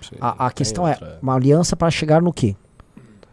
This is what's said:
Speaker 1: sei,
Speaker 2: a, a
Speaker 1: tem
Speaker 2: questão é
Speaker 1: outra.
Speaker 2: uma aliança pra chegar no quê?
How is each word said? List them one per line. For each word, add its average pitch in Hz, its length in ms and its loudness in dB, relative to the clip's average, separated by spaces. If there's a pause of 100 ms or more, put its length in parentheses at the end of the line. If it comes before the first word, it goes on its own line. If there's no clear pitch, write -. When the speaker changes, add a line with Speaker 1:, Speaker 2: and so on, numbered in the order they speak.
Speaker 1:
sei, - 200 -20
Speaker 2:
a, 120 260 -2
a - 40 -2
Speaker 1:
tem - 60 -10
Speaker 2:
questão 147 300 -2
é 151 60 2
Speaker 1:
outra. 80 300 -10
Speaker 2:
uma 131 120 -2
aliança 143 420 2
pra 170 140 0
chegar 156 300 2
no 175 120 2
quê? 101 240 -2 (760)